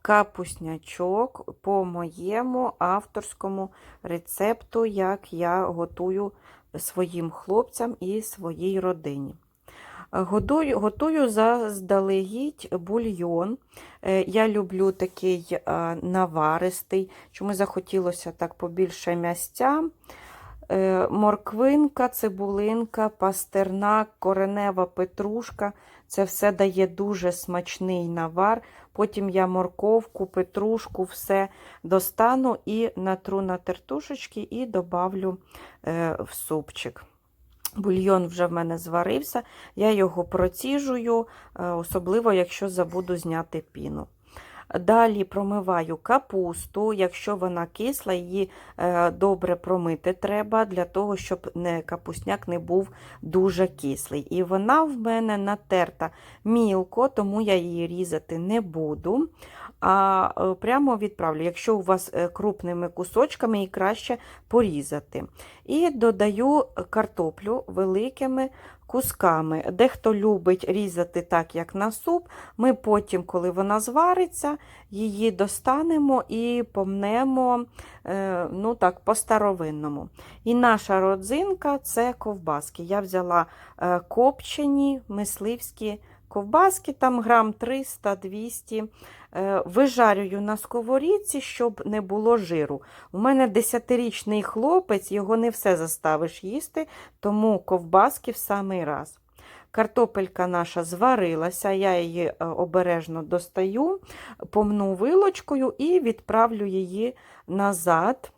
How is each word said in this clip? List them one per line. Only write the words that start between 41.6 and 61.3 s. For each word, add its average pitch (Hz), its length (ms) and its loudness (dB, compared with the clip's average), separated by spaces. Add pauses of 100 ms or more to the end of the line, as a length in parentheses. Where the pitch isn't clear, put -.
особливо, 180 640 0
якщо 185 360 0
забуду 180 480 -2
зняти 165 540 -6
піну. 147 360 -10 (720)
Далі 214 440 4
промиваю 185 760 -2
капусту, 202 960 -2
якщо 190 420 -2
вона 180 300 -2
кисла, 214 480 -4
її, 185 360 -2 (280)
е, 175 340 2
добре 180 440 2
промити 175 580 -2
треба, 208 520 0
для 185 200 -2
того, 196 320 -2
щоб - 380 -6
не, 170 260 -2
капусняк 170 640 -6
не 175 120 -4
був 180 300 0 (320)
дуже 185 460 2
кислий. 147 540 -6
І 175 220 -2
вона 202 400 2
в 294 140 -2
мене 226 400 -2
натерта 190 720 -2 (340)
мілко, 220 640 2
тому 208 340 -2
я 208 140 4
її 170 320 -2
різати 170 500 -4
не 196 240 0
буду, 165 680 -2 (500)
а, 196 580 4
е, 185 160 0
прямо 247 440 2
відправлю, 175 460 -2